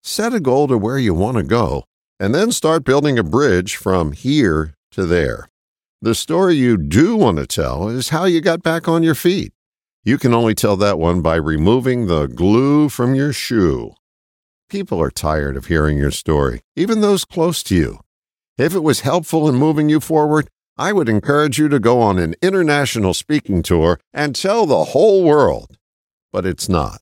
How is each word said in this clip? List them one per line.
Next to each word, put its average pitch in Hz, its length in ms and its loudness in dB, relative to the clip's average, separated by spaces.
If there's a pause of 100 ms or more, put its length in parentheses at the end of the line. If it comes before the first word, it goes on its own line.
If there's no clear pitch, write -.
Set 233 320 -4
a 220 60 -2
goal 139 280 2
to 131 80 2
where 113 220 -2
you 110 160 0
want 107 240 0
to 95 40 0
go, 73 420 -2 (340)
and 98 160 -2
then 208 160 0
start 160 340 0
building 139 340 2
a 110 40 0
bridge 92 540 0
from 87 360 -2
here 82 640 0 (180)
to 98 120 -4
there. 78 440 -2 (520)
The 113 140 0
story 180 400 0
you 123 220 2
do 101 400 0
want 117 220 2
to 69 80 -6
tell 76 420 -4
is 123 220 -6
how 160 140 -2
you 175 160 2
got 170 220 -2
back 165 260 -2
on 165 140 2
your 165 120 2
feet. 170 380 -2 (520)
You 120 140 2
can 127 140 2
only 117 220 2
tell 101 220 0
that 98 220 0
one 87 220 0
by 80 160 0
removing 107 720 0
the 80 200 0
glue 120 640 2
from 127 260 -2
your 139 180 -2
shoe. 76 600 -2 (760)
People 196 320 -6
are 73 100 0
tired 76 460 -4
of 65 100 -12
hearing 76 320 0
your 71 120 0
story, 67 520 -2 (120)
even 214 260 -2
those 202 240 0
close 170 400 -4
to - 100 -2
you. 69 260 0 (560)
If 131 180 0
it 180 80 0
was 151 180 2
helpful 156 480 0
in 131 80 2
moving 151 320 2
you 151 120 2
forward, 151 480 0 (300)
I 170 140 -2
would 170 160 0
encourage 143 500 0
you 151 100 2
to 143 120 2
go 120 200 4
on 101 180 2
an 85 240 -2
international 147 720 0
speaking 101 480 -2
tour 82 360 2 (140)
and 147 220 -4
tell 208 320 0
the 104 180 2
whole 190 400 2
world. 123 520 2 (560)
But 95 140 -4
it's - 220 -4
not. 73 340 -2